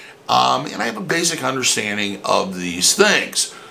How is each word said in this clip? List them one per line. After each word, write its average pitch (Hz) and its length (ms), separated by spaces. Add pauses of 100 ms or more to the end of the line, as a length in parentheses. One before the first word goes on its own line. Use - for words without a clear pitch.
(280)
um, 127 380
and - 160
I 117 40
have 214 100
a 214 40
basic 165 440
understanding 104 800
of 95 340
these 90 380
things. 180 580 (160)